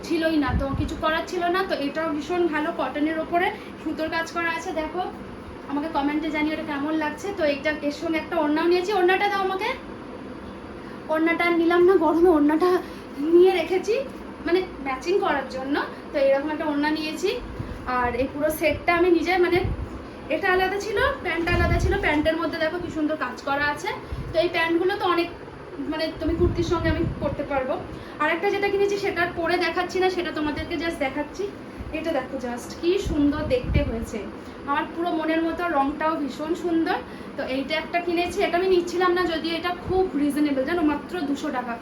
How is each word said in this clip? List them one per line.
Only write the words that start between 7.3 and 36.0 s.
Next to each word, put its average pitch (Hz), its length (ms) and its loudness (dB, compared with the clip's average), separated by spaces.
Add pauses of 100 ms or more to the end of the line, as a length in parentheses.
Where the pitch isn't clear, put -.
তো 339 40 0 (120)
এটা, 285 160 -2 (180)
এর 285 120 -4
সঙ্গে 330 220 -2
একটা 339 200 -4
ওড়নাও 302 300 2
নিয়েছি। 359 260 2
ওড়নাটা 381 340 4
দাও 392 140 0
আমাকে। 381 220 -2 (1400)
ওড়নাটা 330 360 2
আর 349 120 4
নিলাম 349 280 6
না, 392 60 8 (100)
গরমে 330 320 6
ওড়নাটা 311 340 6 (640)
নিয়ে 359 260 10
রেখেছি 370 340 2 (520)
মানে 349 140 2 (260)
ম্যাচিং 277 280 -2 (100)
করার 285 300 0
জন্য। 269 220 -2 (360)
তো - 40 -2 (100)
এরকম 277 280 4
একটা 311 160 -2
ওড়না 294 280 2
নিয়েছি। 311 320 -2 (680)
আর 240 120 2 (120)
এই 269 100 0
পুরো 294 160 0 (120)
সেটটা 294 380 0
আমি 349 100 6 (100)
নিজে, 320 140 2 (120)
মানে 349 140 4 (760)
এটা 320 200 -2
আলাদা 370 300 2
ছিল, 427 140 -2 (260)
প্যান্টটা 330 320 -2
আলাদা 339 280 4
ছিল। 381 100 2 (100)
প্যান্টের 311 360 2
মধ্যে 330 240 -2
দেখো 320 180 -2
কি 339 140 -6
সুন্দর 302 280 0
কাজ 233 120 -6 (120)
করা 285 160 0 (100)
আছে। 370 160 -6 (420)
তো - 120 0
এই 349 100 2
প্যান্টগুলো 339 460 2
তো 427 40 0 (100)
অনেক, 339 140 2 (640)
মানে 311 120 -2 (160)
তুমি 320 200 0
কুর্তির 349 320 2
সঙ্গে 330 220 2
আমি 339 80 0 (200)
পরতে 285 300 -2
পারবো। 269 220 0 (480)
আর 302 120 2
একটা 339 200 -2
যেটা 403 180 0
কিনেছি 403 320 2
সেটা 349 180 0 (180)
পরে 330 240 2
দেখাচ্ছি 349 380 -2
না, 370 140 4
সেটা 311 220 -2
তোমাদেরকে 302 440 -2
just 339 220 -2
দেখাচ্ছি। 294 400 -4 (540)
এটা 320 200 -2
দেখো 254 260 -4
just 240 260 -6 (100)
কি 339 100 2 (180)
সুন্দর 302 340 2 (120)
দেখতে 247 340 2
হয়েছে, 226 300 -6 (520)
আমার 302 220 0
পুরো 339 160 -2 (100)
মনের 320 280 0
মতো, 330 160 -2 (140)
রংটাও 302 360 2 (100)